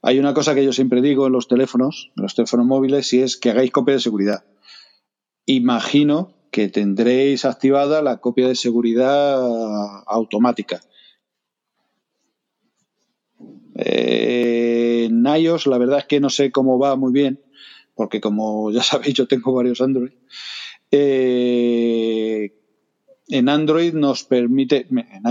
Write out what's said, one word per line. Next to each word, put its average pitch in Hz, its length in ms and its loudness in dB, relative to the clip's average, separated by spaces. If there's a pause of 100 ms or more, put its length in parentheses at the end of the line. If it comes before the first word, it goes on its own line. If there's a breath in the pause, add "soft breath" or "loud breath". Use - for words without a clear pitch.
hay 131 160 2
una 139 160 2
cosa 151 200 0
que 139 100 2
yo 135 80 2
siempre 123 280 0
digo 135 260 2
en 127 60 2
los 123 160 -2
teléfonos, 127 680 0
en - 80 -6
los 98 100 -8
teléfonos 120 320 0
móviles, 135 460 0
y 123 100 4
es 127 140 -2
que - 140 -2
hagáis 123 200 2
copia 139 240 0
de 127 60 0
seguridad. 101 440 -2 (1000 loud breath)
Imagino 143 880 0 (160)
que 104 180 -2
tendréis 120 760 0
activada 139 580 0
la 127 160 -2
copia 127 300 0
de 127 60 0
seguridad 127 840 0 (680)
automática. 110 760 -2 (3000 soft breath)
Eh, 117 1300 0
en 117 180 0
ios 160 400 0
la 131 120 2
verdad 131 200 2
es 135 60 -6
que 147 160 0
no 139 100 0
sé 139 220 -2
cómo 131 260 2
va 135 180 2
muy 131 160 0
bien, 139 280 0 (540 loud breath)
porque 110 260 -4
como 107 500 -2
ya 117 120 0
<laughs> - 0 -
sabéis 139 320 -2
yo 127 120 2
tengo 127 260 0
varios 123 280 0
Android. 131 320 -2 (800 loud breath)
Eh, 120 1600 0 (760)
en 127 200 0
Android 156 460 0
nos 143 300 -2
permite, 127 680 0
me-, 127 220 -4
en 101 180 -6